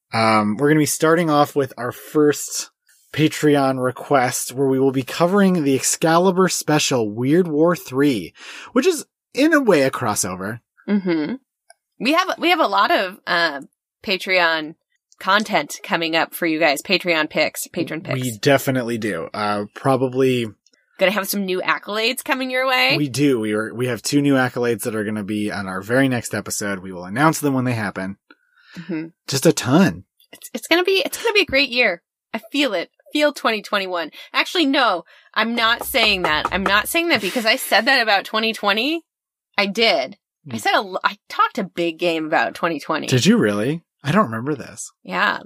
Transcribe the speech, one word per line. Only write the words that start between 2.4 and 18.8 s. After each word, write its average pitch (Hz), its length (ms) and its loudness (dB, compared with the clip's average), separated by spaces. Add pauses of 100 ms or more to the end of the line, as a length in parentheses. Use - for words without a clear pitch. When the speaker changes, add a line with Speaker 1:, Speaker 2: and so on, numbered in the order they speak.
Speaker 1:
Patreon 143 720 2
request, 123 720 0
where 135 160 0
we 131 100 2
will 135 140 4
be 131 100 -2
covering 180 640 2
the 139 100 2
Excalibur 175 760 2
special, 135 600 0
Weird 139 380 2
War 160 260 4
three, 131 580 0 (420)
which 254 120 4
is, 320 200 -2 (280)
in 302 200 2
a 294 80 6
way, 180 200 6
a 131 80 4
crossover. 104 680 -4 (280)
Speaker 2:
Mm-hmm. 180 460 0 (640)
We 240 140 0
have, 349 260 0
we 339 120 0
have 359 100 2
a 285 80 4
lot - 220 2
of, 202 360 0
uh, 165 360 0 (420)
Patreon 170 680 0 (440)
content 190 640 0
coming 165 340 -4
up 156 180 -2
for - 120 -4
you 156 140 0
guys. 147 220 2
Patreon 170 480 0
picks, - 380 -2
patron 160 340 -6
picks. 131 180 -6
Speaker 1:
We 120 180 -6
definitely 120 600 2